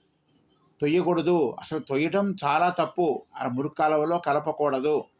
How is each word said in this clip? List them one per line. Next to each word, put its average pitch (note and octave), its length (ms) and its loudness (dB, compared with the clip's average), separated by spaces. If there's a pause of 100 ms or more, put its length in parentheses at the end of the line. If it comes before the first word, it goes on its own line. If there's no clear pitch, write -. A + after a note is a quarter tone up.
(800)
తొయ్యకూడదు. D#3+ 800 2
అసలు - 180 -6
తొయ్యటం E3 680 -2
చాలా D#3 240 2
తప్పు. E3 540 -2 (180)
ఆ C3 80 -2
మురుగు C3+ 300 -4
కాలువలో D#3 400 2
కలపకూడదు. D3 840 0 (160)